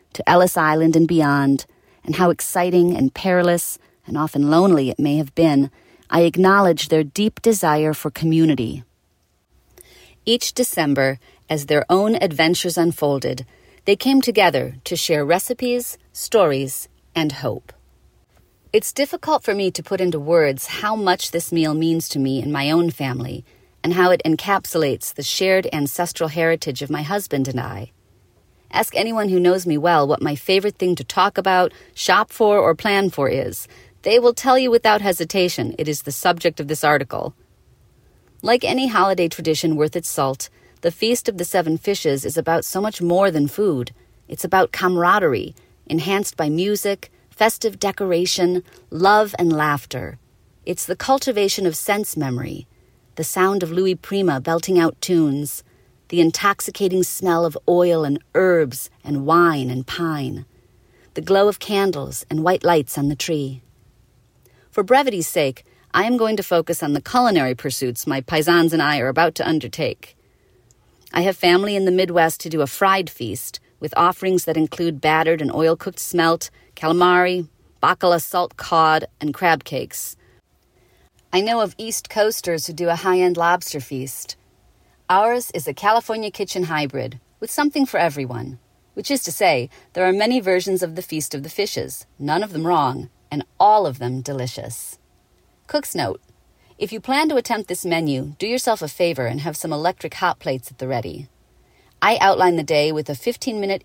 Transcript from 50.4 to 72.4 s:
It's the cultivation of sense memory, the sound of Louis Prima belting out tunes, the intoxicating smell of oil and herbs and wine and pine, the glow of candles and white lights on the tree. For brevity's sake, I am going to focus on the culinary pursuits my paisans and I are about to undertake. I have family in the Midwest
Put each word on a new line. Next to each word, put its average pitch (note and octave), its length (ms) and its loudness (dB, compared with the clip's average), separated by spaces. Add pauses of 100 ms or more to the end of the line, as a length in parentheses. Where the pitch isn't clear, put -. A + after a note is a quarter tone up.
It's - 220 -6
the F3+ 80 -4
cultivation G#3 720 0
of D#3 80 0
sense G#3 420 -4
memory, C3 480 -6 (520)
the D#3+ 60 -6
sound F#3+ 380 0
of E3 100 -4
Louis F#3 220 0
Prima F3 480 -2
belting E3+ 380 0
out E3 200 2
tunes, D3 640 0 (460)
the F3 120 0
intoxicating F#3 800 0
smell E3+ 420 0
of D#3 140 -2 (100)
oil F3 360 4
and C#3+ 180 -2 (140)
herbs E3 560 2 (120)
and C3+ 220 -4
wine D#3 460 2
and B2+ 160 -6
pine, D3 580 -6 (720)
the D#3 60 -8
glow G3 260 4
of G3+ 100 0
candles E3+ 720 -2
and D#3 140 -2
white F3+ 200 2
lights D#3 360 0
on C#3+ 80 0
the D3 80 -2
tree. C3+ 480 -6 (1080)
For G#3 140 -2
brevity's A#3 440 2
sake, C#3 380 -2 (260)
I F3+ 120 2
am A#3+ 140 2
going A3 200 0
to F#3+ 60 -4
focus E3 400 0
on D3 100 0
the C#3+ 80 0
culinary F3 540 2
pursuits B2 500 -6
my C3+ 160 -4
paisans E3 520 2
and D#3+ 80 0
I D3 180 0
are A#2+ 80 -2
about E3 280 2
to - 120 -4
undertake. D3 680 -4 (960)
I E3+ 100 0
have F#3+ 140 0
family G3 400 2
in G3 100 0
the F#3 60 2
Midwest F3 520 2